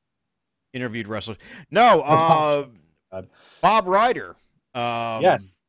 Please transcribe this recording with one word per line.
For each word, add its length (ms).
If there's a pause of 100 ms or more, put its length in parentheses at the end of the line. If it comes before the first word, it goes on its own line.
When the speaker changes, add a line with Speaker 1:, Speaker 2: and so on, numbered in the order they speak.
(720)
Speaker 1:
interviewed 340
wrestlers. 300 (320)
No, 280
Speaker 2:
<laughs> 0
The 60
Speaker 1:
uh, 140
Speaker 2:
podcast 460
of 220 (260)
God. 160 (340)
Speaker 1:
Bob 260
Ryder. 480 (380)
Um, 480
Speaker 2:
Yes, 480